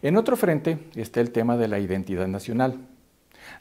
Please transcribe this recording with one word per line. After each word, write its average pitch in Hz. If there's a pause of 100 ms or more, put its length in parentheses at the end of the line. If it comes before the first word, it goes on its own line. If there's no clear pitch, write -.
En 160
otro 233
frente 165
está 113
el 117
tema 117
de 117
la 104
identidad 92
nacional. 120 (720)